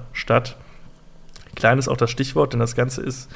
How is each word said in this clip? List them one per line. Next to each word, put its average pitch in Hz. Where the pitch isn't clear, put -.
Stadt. -
Klein 127
ist 135
auch 131
das 117
Stichwort, 139
denn 120
das 117
Ganze 127
ist -